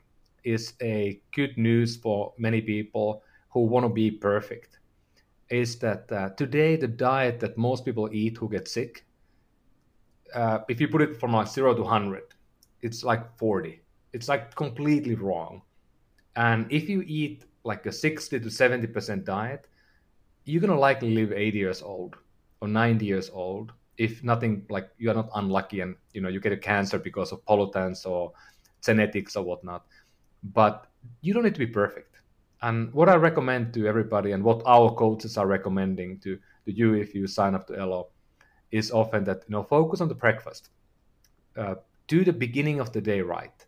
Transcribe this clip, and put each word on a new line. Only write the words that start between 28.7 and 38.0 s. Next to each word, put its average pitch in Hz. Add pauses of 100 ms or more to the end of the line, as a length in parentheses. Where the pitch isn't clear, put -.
genetics 107
or 101
whatnot. 87 (580)
But 107 (360)
you 185
don't 233
need 220
to 143
be -
perfect. 107 (420)
And 113
what 160
I 185
recommend 127
to 107
everybody 104
and 98
what 117
our 120
coaches 110
are 101
recommending 95
to, 95 (280)
to 107
you 110
if 104
you 98
sign 98
up 92
to -
Elo 92 (600)